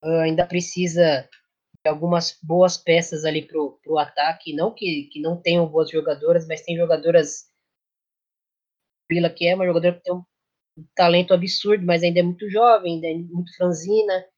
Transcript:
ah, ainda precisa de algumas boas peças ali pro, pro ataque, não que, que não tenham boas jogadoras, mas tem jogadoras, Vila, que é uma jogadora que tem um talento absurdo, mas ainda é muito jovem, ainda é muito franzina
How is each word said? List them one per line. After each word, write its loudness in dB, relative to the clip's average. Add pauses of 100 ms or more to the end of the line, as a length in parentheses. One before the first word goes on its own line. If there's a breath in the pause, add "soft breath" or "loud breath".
ah, 0
ainda 2
precisa 0 (560)
de 2
algumas -2
boas 2
peças 0
ali -2
pro, -6
pro -2
ataque, -4
não -2
que, -6
que -16
não -4
tenham 0
boas 0
jogadoras, -2
mas -8
tem -6
jogadoras, 2 (1700)
Vila, 0
que -2
é 2
uma -2
jogadora 0
que -20
tem -4
um -10 (720)
talento 4
absurdo, 0
mas 0
ainda 2
é 4
muito -2
jovem, 4
ainda -8
é -4
muito -8
franzina 0 (140)